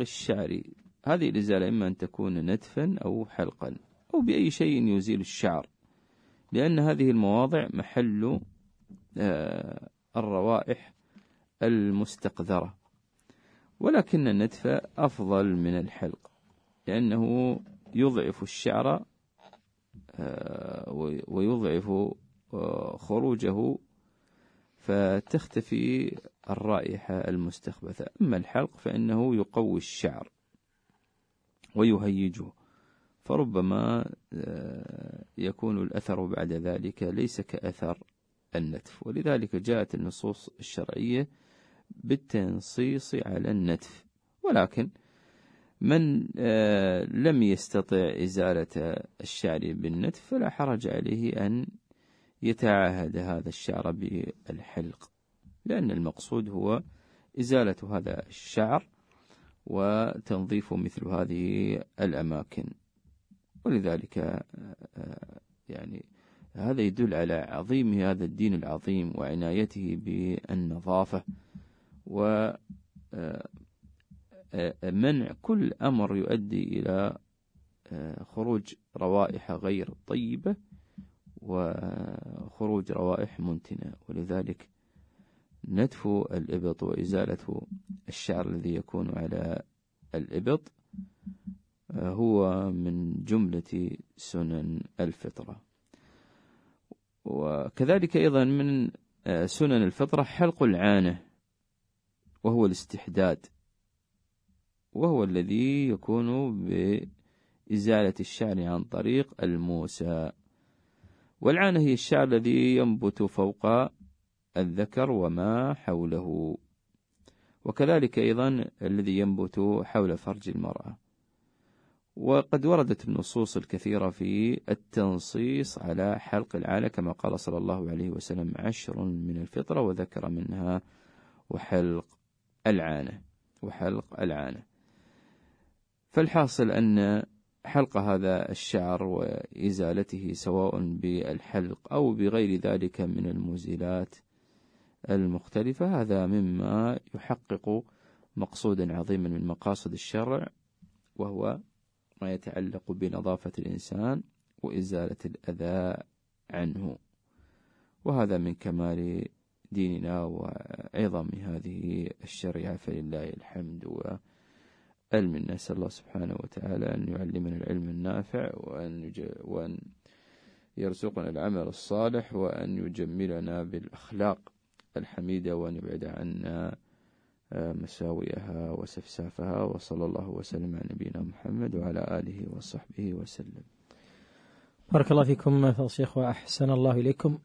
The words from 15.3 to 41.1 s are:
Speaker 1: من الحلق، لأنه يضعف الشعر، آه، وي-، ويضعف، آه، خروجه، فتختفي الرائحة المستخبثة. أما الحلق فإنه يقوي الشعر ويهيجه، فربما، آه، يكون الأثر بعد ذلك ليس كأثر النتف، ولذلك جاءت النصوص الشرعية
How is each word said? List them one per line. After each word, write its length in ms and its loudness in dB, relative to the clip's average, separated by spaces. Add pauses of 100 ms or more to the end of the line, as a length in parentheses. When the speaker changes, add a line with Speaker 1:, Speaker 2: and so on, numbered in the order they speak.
Speaker 1:
من 240 2
الحلق، 520 -6 (560)
لأنه 720 2 (360)
يضعف 480 4
الشعر، 640 0 (1120)
آه، 800 -8
وي-، 340 -4
ويضعف، 640 2 (640)
آه، 440 -4
خروجه، 800 0 (1000)
فتختفي 1400 0 (340)
الرائحة 680 -2
المستخبثة. 880 -6 (160)
أما 160 4
الحلق 400 -2
فإنه 580 2
يقوي 420 2
الشعر 520 -4 (1500)
ويهيجه، 760 4 (720)
فربما، 880 2 (220)
آه، 920 -10 (120)
يكون 460 -2
الأثر 420 -2
بعد 280 -2
ذلك 500 -4
ليس 380 -2
كأثر 600 -6 (520)
النتف، 520 -6
ولذلك 480 0
جاءت 400 0
النصوص 540 -6 (100)
الشرعية 680 -2 (640)